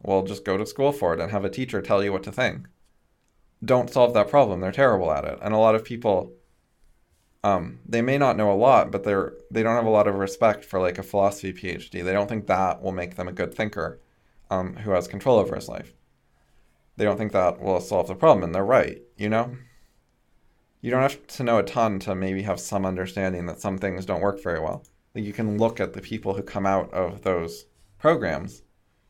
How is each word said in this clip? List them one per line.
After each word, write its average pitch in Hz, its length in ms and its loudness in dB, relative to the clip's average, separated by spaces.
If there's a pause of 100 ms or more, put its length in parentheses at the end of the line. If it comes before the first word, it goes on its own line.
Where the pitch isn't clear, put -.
well, 95 200 0
just 101 220 -10
go 98 140 -2
to 104 80 -4
school 139 260 0
for 87 220 -2
it 73 60 -4
and 90 120 -4
have 101 120 -2
a 95 60 -2
teacher 123 300 -6
tell 101 240 0
you 101 80 -2
what 92 100 -4
to 107 100 -12
think, 120 360 -2 (960)
don't 127 260 2
solve 120 220 6
that 107 160 4
problem. 107 320 4
They're 92 100 -2
terrible 101 420 4
at 71 120 -2
it. - 160 -6
And 107 140 -2
a 107 40 4
lot 110 160 6
of 110 80 0
people, 113 500 -2 (1120)
um, 90 440 0
they 117 160 0
may 131 160 2
not 135 180 4
know 104 160 2
a - 20 4
lot, 113 380 6
but 98 120 -4
they're, 101 300 0 (160)
they 110 120 -2
don't 113 140 2
have 117 100 2
a 110 40 2
lot 104 160 6
of 98 100 0
respect 101 480 0
for, 95 140 -4
like, 90 200 0
a 95 40 -10
philosophy 98 500 0
P 92 180 -8
H 87 180 -10
D. 92 140 -8
They 90 100 0
don't 101 160 0
think 110 180 -6
that 92 360 0
will 92 100 -4
make 90 240 -8
them 90 120 -6
a 90 40 -10
good 90 220 -6
thinker, 101 440 -6 (520)
um, 92 260 -4
who 107 140 -8
has 87 180 0
control 113 300 2
over 95 160 0
his - 140 -10
life. - 260 -14 (1040)
They 107 60 0
don't 101 120 2
think 107 160 -4
that 90 280 2
will 92 200 0
solve 90 280 -2
the 92 60 -6
problem, 104 300 6
and 82 100 -6
they're 98 100 0
right, 110 360 2 (160)
you 104 140 -4
know? 123 260 -2 (1300)
You 120 80 -6
don't 127 120 2
have 139 260 -2
to - 160 -8
know 117 140 4
a 98 40 2
ton 107 380 -2
to 101 140 -4
maybe 95 280 -4
have 98 160 -4
some 98 260 -4
understanding 92 600 -4
that 87 140 -10
some 95 180 -4
things 92 260 -4
don't 90 160 -4
work 98 220 -2
very 85 160 -4
well. 80 260 -6 (300)
Like, 113 100 -8
you 101 80 -8
can 107 240 -4
look 113 220 0
at 92 140 -4
the 98 80 -10
people 98 340 -6
who 98 80 -4
come 95 240 -4
out 95 260 0
of 92 300 -4
those 87 440 -2 (320)
programs, 104 640 0 (480)